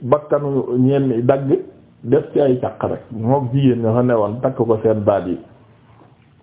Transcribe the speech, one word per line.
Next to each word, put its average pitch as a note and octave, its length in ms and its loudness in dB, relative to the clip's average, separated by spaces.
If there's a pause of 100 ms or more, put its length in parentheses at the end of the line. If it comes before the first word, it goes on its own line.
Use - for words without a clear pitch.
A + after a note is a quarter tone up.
bakkanu C#3+ 600 0 (140)
ñenn B2+ 480 2
dagg C#3 320 0 (460)
def C3+ 280 0
ci E3+ 80 0
ay C3 200 2
caq A2+ 220 -6
rek, - 280 -4
mook A#2+ 420 -2
jigéen B2+ 300 2
ña A2 100 2
fa B2 100 2
newoon A#2 400 0
takk B2+ 140 -2
ko A2+ 260 0
seen G#2+ 220 0
baat G2 220 2
yi. F2 120 -4 (1040)